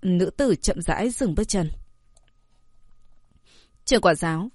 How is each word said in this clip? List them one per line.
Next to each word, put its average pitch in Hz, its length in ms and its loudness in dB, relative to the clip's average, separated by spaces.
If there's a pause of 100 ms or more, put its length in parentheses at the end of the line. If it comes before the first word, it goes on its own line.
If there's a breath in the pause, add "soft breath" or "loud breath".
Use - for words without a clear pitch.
nữ 185 360 2
tử 254 180 2
chậm - 260 -2
rãi 208 280 -2
dừng 226 260 -2
bước 214 120 0
chân. 170 220 -2 (2250 soft breath)
"Trương 233 160 2
quản 170 140 4
giáo, 165 400 -4